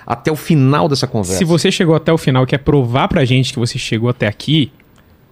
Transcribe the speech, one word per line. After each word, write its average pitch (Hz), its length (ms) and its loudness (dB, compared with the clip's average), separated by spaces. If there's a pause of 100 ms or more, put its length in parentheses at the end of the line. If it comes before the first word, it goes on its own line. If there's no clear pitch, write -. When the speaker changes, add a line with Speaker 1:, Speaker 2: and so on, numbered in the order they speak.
Speaker 1:
até - 240 -4
o 156 60 -2
final 147 540 2
dessa 131 180 -2
conversa? 95 300 -4
Speaker 2:
Se 180 80 0
você 170 260 2
chegou 160 240 2
até 151 160 0
o 165 60 4
final 131 260 0
e 127 40 0
quer 127 100 -2
provar 139 500 0
pra 160 160 0
gente 127 300 0
que 117 60 -6
você 117 200 -4
chegou 117 300 -2
até 120 180 -2
aqui, 139 420 -2 (640)